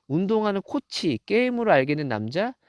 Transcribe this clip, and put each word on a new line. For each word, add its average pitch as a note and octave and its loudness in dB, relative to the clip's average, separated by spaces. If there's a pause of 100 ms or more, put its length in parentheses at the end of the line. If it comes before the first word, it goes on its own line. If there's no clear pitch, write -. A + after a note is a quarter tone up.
운동하는 G3 0
코치, - -4
게임으로 A#3 0
알게 D3 4
된 D3+ -4
남자, B2+ -2 (160)